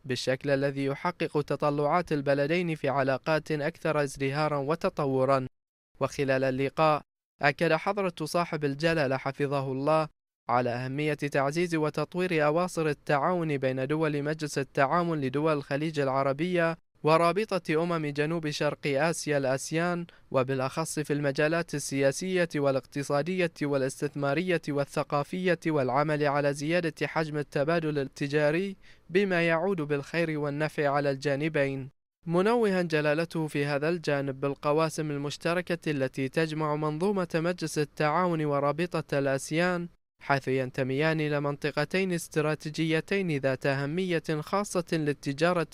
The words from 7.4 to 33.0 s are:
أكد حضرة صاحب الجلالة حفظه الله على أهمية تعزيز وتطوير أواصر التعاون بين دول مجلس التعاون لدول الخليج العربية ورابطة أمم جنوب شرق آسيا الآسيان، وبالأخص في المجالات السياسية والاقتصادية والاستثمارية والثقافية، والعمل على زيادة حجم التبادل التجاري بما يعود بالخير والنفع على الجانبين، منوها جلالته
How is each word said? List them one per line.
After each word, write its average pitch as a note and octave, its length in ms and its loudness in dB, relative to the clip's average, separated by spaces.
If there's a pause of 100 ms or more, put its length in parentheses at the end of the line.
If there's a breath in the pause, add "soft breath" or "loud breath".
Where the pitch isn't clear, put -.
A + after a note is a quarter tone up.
أكد D#3 300 2
حضرة F#3+ 420 0 (100)
صاحب E3 400 -2
الجلالة C#3+ 520 0
حفظه C#3 560 -2
الله D3+ 360 2 (400)
على A#2+ 220 2
أهمية C3+ 440 -2
تعزيز D3 600 0
وتطوير D#3 720 0
أواصر E3 400 0
التعاون D3+ 720 0
بين C3 280 0
دول D3+ 360 0
مجلس D3+ 360 -4
التعاون D3+ 600 0
لدول C#3+ 320 0
الخليج D3 480 -2
العربية C#3+ 800 0 (260)
ورابطة E3+ 800 2
أمم E3 240 -2
جنوب D3+ 440 -2
شرق D3 360 -2
آسيا D3 520 0
الآسيان، D#3+ 680 -2 (240 loud breath)
وبالأخص C3 680 -2
في D3+ 140 -2
المجالات D3+ 640 0
السياسية E3 800 0
والاقتصادية C#3+ 960 0 (100)
والاستثمارية C#3+ 1080 0
والثقافية، D3+ 960 -2
والعمل D3 580 2
على C#3+ 300 2
زيادة D#3 520 -2
حجم D#3 320 -2
التبادل D3+ 600 0
التجاري D3+ 800 0 (340 soft breath)
بما F3 380 2
يعود E3 320 2
بالخير D3 580 -2
والنفع D3 500 0
على C#3+ 220 2
الجانبين، C#3 800 -2 (360)
منوها F#3+ 560 2
جلالته D#3 640 0